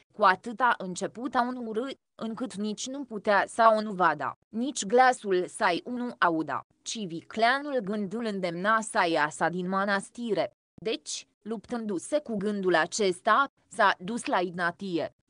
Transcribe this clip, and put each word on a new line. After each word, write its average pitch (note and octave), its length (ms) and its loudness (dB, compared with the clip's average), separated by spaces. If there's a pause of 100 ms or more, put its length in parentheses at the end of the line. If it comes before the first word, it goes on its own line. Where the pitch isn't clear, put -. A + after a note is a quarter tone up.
(120)
cu G#3+ 100 -2
atâta A3 560 4
început F#3+ 560 -6
a B3+ 80 2
un B3 240 -4
urâ, A3 220 -4 (260)
încât A3+ 400 -8
nici G#3 320 -6
nu C4+ 180 -8
putea G3+ 420 0
să A3+ 300 6
o G#3+ 40 0
nu G#3+ 120 -6
vadă, D#3 400 2 (160)
nici A#3 380 -6
glasul A3 640 4
săi F3+ 360 0
nu A#3+ 340 -6
auda, D#3+ 420 0 (220)
ci G#3+ 240 -8
vicleanul B3 800 0
gândul G#3 400 -4
îndemna G3 560 -2
să F#3+ 280 0
iasă D#3 420 0
din F3+ 180 -4
mănăstire. G3 840 -2 (220)
Deci, - 520 -8 (160)
luptându-se A3 760 -4
cu A#3 180 -4
gândul G3 380 0
acesta, G3+ 720 2 (240)
s-a G3+ 300 4
dus A3 260 -6
la B3 140 2
Ignatie, F3 720 -2 (180)